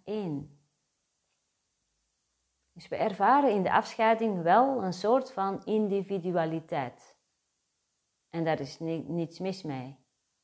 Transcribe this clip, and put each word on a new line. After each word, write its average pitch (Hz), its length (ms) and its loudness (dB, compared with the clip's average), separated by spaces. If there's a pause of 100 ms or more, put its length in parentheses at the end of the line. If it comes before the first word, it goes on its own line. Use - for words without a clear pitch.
één. 170 560 -8 (2000)
Dus - 160 -20
we - 80 -8
ervaren 220 560 4
in 202 120 2
de - 80 0
afscheiding 220 680 2
wel 226 420 4
een 185 100 -2
soort 247 380 0
van 196 340 -4
individualiteit. 175 1500 -2 (1120)
En 165 140 -4
daar 160 160 0
is 139 200 -10
ni-, 165 280 -6
niets 165 320 -6
mis 190 240 -6
mee. 135 340 -10 (460)